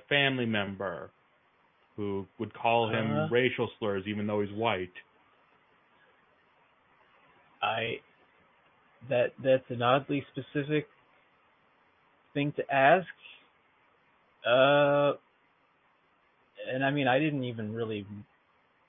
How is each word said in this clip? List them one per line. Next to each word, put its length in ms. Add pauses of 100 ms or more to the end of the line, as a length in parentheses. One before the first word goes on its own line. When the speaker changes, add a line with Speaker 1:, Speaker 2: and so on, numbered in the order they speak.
Speaker 1:
family 380
member 640 (880)
who 280 (140)
would 140
call 360
him 220
Speaker 2:
Uh, 180
Speaker 1:
racial 400 (100)
slurs 280
even 200
though 140
he's 140
white? 360 (2750)
Speaker 2:
I, 320 (1120)
that, 220 (120)
that's 260
an 120
oddly 500
specific 540 (1500)
thing 220
to 140
ask. 360 (1400)
Uh, 680 (1600)
and 140
I 60
mean, 160
I 100
didn't 260
even 300
really 320 (840)